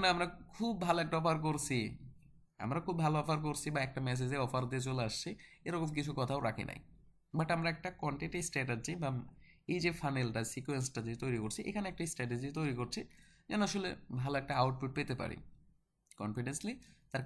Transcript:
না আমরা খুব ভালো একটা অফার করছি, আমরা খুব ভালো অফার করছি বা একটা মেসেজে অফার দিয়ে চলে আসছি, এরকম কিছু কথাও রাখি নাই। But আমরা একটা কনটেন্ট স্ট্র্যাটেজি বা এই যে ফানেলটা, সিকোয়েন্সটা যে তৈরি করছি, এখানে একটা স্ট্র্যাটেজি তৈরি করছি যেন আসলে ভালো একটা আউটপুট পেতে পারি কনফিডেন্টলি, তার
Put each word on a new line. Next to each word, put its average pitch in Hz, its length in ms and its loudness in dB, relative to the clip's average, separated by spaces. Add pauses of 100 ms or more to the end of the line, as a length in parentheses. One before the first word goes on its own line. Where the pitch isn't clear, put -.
না 185 100 8
আমরা 175 140 4 (280)
খুব 233 180 0 (120)
ভালো 170 200 6
একটা 156 160 0
অফার 160 160 6 (100)
করছি, 143 300 2 (880)
আমরা 123 200 0
খুব 180 180 0
ভালো 151 200 6
অফার 151 220 2
করছি 147 300 0
বা 147 120 4
একটা 131 200 -6
মেসেজে 127 380 0
অফার 127 260 0
দিয়ে 127 160 0
চলে 131 220 0
আসছি, - 200 -4 (380)
এরকম 170 300 0
কিছু 147 220 -2
কথাও 135 280 2
রাখি 107 220 -2
নাই। - 100 -10 (580)
But 156 180 4
আমরা 165 200 2
একটা 185 140 -6 (140)
কনটেন্ট 147 300 -2 (140)
স্ট্র্যাটেজি 127 460 0 (100)
বা 139 60 2 (640)
এই 180 120 2
যে 175 60 6 (100)
ফানেলটা, 127 400 2 (120)
সিকোয়েন্সটা 127 540 -2
যে 117 60 -2 (100)
তৈরি 127 200 0
করছি, 107 160 -2 (100)
এখানে 202 220 -2
একটা 170 200 -6
স্ট্র্যাটেজি 123 360 -2 (120)
তৈরি 147 200 2
করছি 123 220 -2 (480)
যেন 214 180 2
আসলে 190 220 0 (320)
ভালো 139 200 0
একটা 139 200 -4
আউটপুট 131 360 2
পেতে 135 240 0
পারি - 160 -4 (840)
কনফিডেন্টলি, 123 520 -2 (380)
তার 131 140 -4